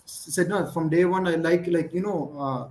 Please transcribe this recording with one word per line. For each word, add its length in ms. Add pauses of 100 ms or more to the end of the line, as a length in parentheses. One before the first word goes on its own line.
s-, 280
said, 160
no, 220
from 180
day 160
one, 220
I 80
like, 320
like, 260
you 80
know, 380
uh, 320